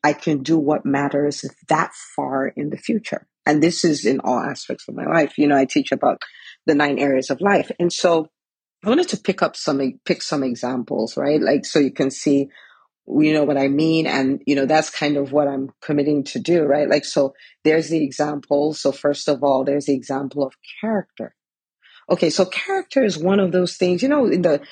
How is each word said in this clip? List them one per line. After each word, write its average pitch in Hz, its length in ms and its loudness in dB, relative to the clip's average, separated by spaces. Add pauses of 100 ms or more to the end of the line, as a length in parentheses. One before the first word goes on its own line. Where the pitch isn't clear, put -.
I 151 80 4
can 147 320 -4
do 160 120 2
what 151 300 0
matters 143 580 -2 (240)
that 156 240 0 (220)
far 135 320 -4
in 147 240 -8
the - 60 -8
future. - 500 -6 (180)
And 151 160 2
this 175 240 2
is 147 220 0
in 131 140 0
all 123 180 0
aspects - 480 -8
of - 80 -12
my - 100 -8
life. 156 320 0
You 147 120 4
know, 143 80 4
I 135 80 4
teach 135 260 -2
about - 320 0 (420)
the 156 120 2
nine 143 240 0
areas 131 280 0
of 135 120 -4
life. 190 400 2
And 175 120 2
so 165 360 2 (560)
I 190 40 -2
wanted 320 200 2
to 202 80 -4
pick - 260 -2
up 160 140 0
some, 139 240 -2 (240)
pick - 180 -2
some 143 220 -2
examples, 120 720 -4
right? 143 260 0
Like, 139 240 0
so - 140 0
you 135 100 2
can 135 220 -2
see, 139 380 0 (580)
you 151 240 2
know, 156 100 2
what 143 140 0
I 139 100 2
mean. 160 400 2
And, 135 400 0
you 139 80 2
know, 139 120 2
that's 156 240 2
kind 147 260 -2
of 139 160 -2
what 143 160 2
I'm 135 220 -4 (100)
committing 147 460 0
to - 120 -8
do, 160 240 2
right? 147 260 2
Like, 143 160 2
so 139 300 0 (300)
there's 156 240 2
the 156 160 0
example. 147 680 -2
So 143 180 0
first 143 360 -2
of 135 140 0
all, 135 220 2
there's 143 220 -2
the 143 100 2
example 139 500 -4
of 135 80 -12 (260)
character. - 540 -6 (760)
Okay, 170 200 2
so 185 140 2
character 277 600 -2
is 185 120 0
one 185 220 2
of 185 140 2
those 180 240 0
things, 180 260 0
you 269 60 2
know, 285 180 2
in 180 160 2
the, 156 180 2 (120)